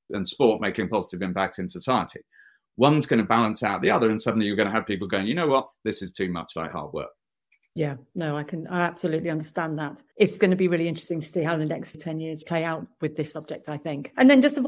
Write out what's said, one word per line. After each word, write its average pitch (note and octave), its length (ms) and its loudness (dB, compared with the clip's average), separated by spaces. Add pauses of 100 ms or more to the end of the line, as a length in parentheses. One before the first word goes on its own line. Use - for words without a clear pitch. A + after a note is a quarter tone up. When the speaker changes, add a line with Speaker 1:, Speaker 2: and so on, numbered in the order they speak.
(100)
Speaker 1:
and G2 180 -4
sport A2 320 4
making G#2 240 -2
a F#2 40 -4
positive F#2 340 -4
impact F#2 360 -2
in F#2 100 -6
society." F#2+ 520 -2 (560)
One's C#3+ 300 6
gonna A2+ 180 4
balance A2+ 400 2
out G2 180 0
the F#3+ 80 4
other, G#2+ 200 4
and A2 120 -2
suddenly A2 240 0
you're G2+ 80 -2
gonna G2+ 160 2
have F#2 160 0
people G2 220 -4
going, G2 180 0
"You A#2 80 0
know E3 140 0
what? C3+ 220 2 (120)
This G#2+ 200 -4
is F2+ 100 -8
too F#2+ 180 -2
much E2+ 240 -8
like E2 160 -6
hard D2 220 -8
work." D2 180 -8 (640)
Speaker 2:
Yeah, D3 220 -4 (180)
no, D3+ 240 -4
I D3 40 -4
can, D#3+ 260 -10
I F3+ 120 -2
absolutely E3+ 480 -2
understand D#3 500 -4
that. D3 240 -8 (140)
It's - 220 4
gonna F#3 180 4
be F#3 100 4
really E3+ 220 2
interesting E3 320 -4
to D#3+ 80 -8
see F3 140 -2
how D#3+ 160 0
the D#3 80 0
next D#3 340 -8
ten D#3+ 200 -6
years D#3+ 220 -8
play E3 220 -2
out E3 220 -4 (160)
with D3+ 140 -4
this D3+ 140 -4
subject, - 380 -12
I D3+ 80 -6
think. D3 400 -8
And C4 140 8
then C4+ 100 8
just C#4+ 160 4
a B3+ 120 0